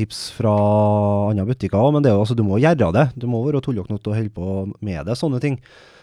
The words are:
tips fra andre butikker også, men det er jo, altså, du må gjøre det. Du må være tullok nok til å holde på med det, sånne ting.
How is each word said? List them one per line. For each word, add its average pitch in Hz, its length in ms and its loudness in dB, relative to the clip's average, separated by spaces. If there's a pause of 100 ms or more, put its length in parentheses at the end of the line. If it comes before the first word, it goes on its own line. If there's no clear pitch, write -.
tips - 260 -10
fra 113 220 0 (800)
andre 101 160 -2
butikker 101 340 -2
også, 139 140 4
men 147 80 2
det 135 100 4
er 101 40 4
jo, 101 80 4
altså, 117 120 -2
du 117 80 2
må 98 160 0
gjøre 147 320 2
det. 131 260 2
Du 120 80 -8
må 120 180 -2
være 143 200 -2
tullok 110 240 -4
nok 104 140 -6
til 104 100 -6
å 107 40 -2
holde 110 180 -4
på 95 480 -6
med 85 240 -6
det, 117 100 -4
sånne 135 240 -2
ting. 139 180 -2 (440)